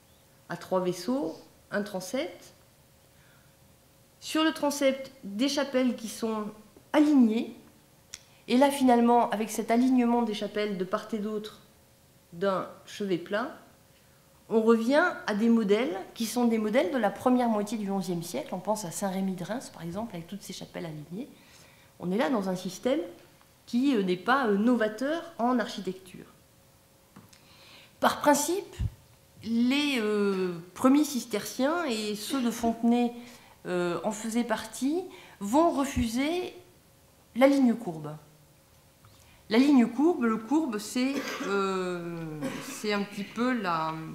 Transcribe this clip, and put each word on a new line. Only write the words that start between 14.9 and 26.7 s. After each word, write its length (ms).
à 100
des 120
modèles 480
qui 100
sont 200
des 120
modèles 340
de 60
la 140
première 360
moitié 300
du 140
onzième 320
siècle. 280
On 80
pense 240
à 80
Saint-Rémy 440
de 100
Reims, 280
par 100
exemple, 320
avec 120
toutes 140
ses 120
chapelles 340
alignées. 420
On 120
est 60
là 120
dans 200
un 60
système 440
qui, 280
euh, 60
n'est 160
pas, 300
euh, 100
novateur 640
en 220
architecture. 640